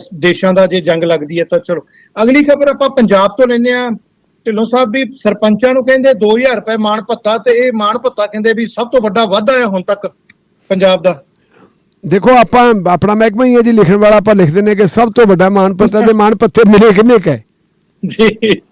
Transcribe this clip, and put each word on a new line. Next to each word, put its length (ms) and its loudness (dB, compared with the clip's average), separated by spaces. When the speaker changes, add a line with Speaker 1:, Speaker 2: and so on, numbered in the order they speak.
Speaker 1:
ਦੇਸ਼ਾਂ 400 -2
ਦਾ 120 2
ਜੇ 160 -2
ਜੰਗ 220 -2
ਲੱਗਦੀ 360 -4
ਹੈ 40 0
ਤਾਂ। 160 -4
ਚਲੋ 260 -8
ਅਗਲੀ 200 2
ਖਬਰ 240 0
ਆਪਾਂ 220 -2
ਪੰਜਾਬ 420 0
ਤੋਂ 160 0
ਲੈਂਦੇ 260 0
ਹਾਂ। 180 -4
ਢਿੱਲੋਂ 180 -2
ਸਾਹਿਬ 260 -2
ਵੀ 220 -6
ਸਰਪੰਚਾਂ 640 -2
ਨੂੰ 120 -2
ਕਹਿੰਦੇ 280 2
ਦੋ 240 0
ਹਜ਼ਾਰ 180 -2
ਰੁਪਏ 220 -6
ਮਾਣ 240 -4
ਭੱਤਾ, 360 -4
ਤੇ 140 -2
ਇਹ 220 0
ਮਾਣ 240 -4
ਭੱਤਾ 280 -6
ਕਹਿੰਦੇ 280 -4
ਵੀ 120 -6
ਸਭ 220 -8
ਤੋਂ 140 -2
ਵੱਡਾ 240 -2
ਵਾਧਾ 280 -2
ਹੈ 120 -2
ਹੁਣ 180 -6
ਤੱਕ 240 -6
ਪੰਜਾਬ 340 0
ਦਾ। 200 -2
Speaker 2:
ਦੇਖੋ 240 0
ਆਪਾਂ, 440 4
ਆਪਣਾ 280 0
ਮਹਿਕਮਾ 300 0
ਹੀ 100 2
ਹੈ 60 4
ਜੀ 100 2
ਲਿਖਣ 240 4
ਵਾਲਾ, 220 4
ਆਪਾਂ 180 2
ਲਿਖ 180 2
ਦਿੰਦੇ 220 0
ਕਿ 120 2
ਸਭ 240 0
ਤੋਂ 140 2
ਵੱਡਾ 240 2
ਮਾਣ 240 0
ਭੱਤਾ, 280 0
ਤੇ 120 2
ਮਾਣ 220 2
ਭੱਤੇ 340 0
ਮਿਲੇ 240 6
ਕਿੰਨੇ 240 4
ਕੁ 120 -2
ਹੈ। 160 -6
Speaker 1:
ਜੀ। 540 -2